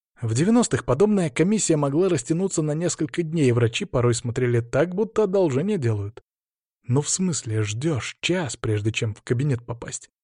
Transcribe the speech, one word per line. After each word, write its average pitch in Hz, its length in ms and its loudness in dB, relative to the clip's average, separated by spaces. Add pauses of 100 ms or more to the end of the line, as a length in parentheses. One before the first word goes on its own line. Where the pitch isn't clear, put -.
(220)
В 110 120 -2
девяностых 196 500 2
подобная 185 460 2
комиссия 165 480 2
могла 147 320 2
растянуться 170 520 0
на 151 120 0
несколько 165 480 -2
дней, 156 280 2
и - 20 6
врачи 117 340 0
порой 120 300 2
смотрели 120 460 0
так, 151 340 0
будто 214 280 0
одолжение 185 540 0
делают. 107 440 -2 (640)
Ну, 127 180 2
в - 80 -4
смысле, 117 540 -2
ждёшь 117 560 -4
час, 170 380 -2
прежде 107 340 -2
чем 107 220 -4
в - 80 -18
кабинет 127 440 -2
попасть, - 440 -12 (140)